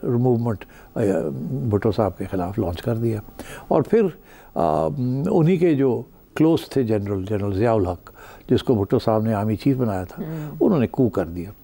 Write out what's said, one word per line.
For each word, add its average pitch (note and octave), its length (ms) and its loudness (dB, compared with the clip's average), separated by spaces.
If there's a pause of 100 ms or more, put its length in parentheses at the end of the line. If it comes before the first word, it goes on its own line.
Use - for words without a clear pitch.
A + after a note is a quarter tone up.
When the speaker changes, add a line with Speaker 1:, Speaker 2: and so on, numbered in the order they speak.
Speaker 1:
मूवमेंट, A#2+ 580 2 (340)
अ, G2+ 320 0 (400)
भुट्टो G2+ 220 2
साहब G2 220 0
के G2 120 -10
ख़िलाफ़ F#2+ 360 -4
लॉन्च F2 200 -4
कर A#2+ 140 -2
दिया। A2+ 260 -2 (500)
और E3 120 4
फिर, G#3+ 220 4 (520)
अ, D#2+ 300 2 (440)
उन्हीं F3 280 4
के E3+ 140 4
जो B2+ 320 0 (300)
क्लोज D#3+ 400 2
थे C#3 80 2
जनरल, G2+ 420 -2
जनरल G2+ 280 -2
ज़ियाउल G#2+ 340 2
हक, F2+ 120 -4 (500)
जिसको B2 260 2
भुट्टो G#2 240 0
साहब A2 240 2
ने A2 100 0
आर्मी G#2+ 220 0
चीफ C3+ 220 0
बनाया G2+ 280 -2
था, - 180 -12
Speaker 2:
हम्म। D#3 420 -4
Speaker 1:
उन्होंने D#3+ 220 2
कू B2 220 0
कर F#2 160 -2
दिया F2 280 -10 (100)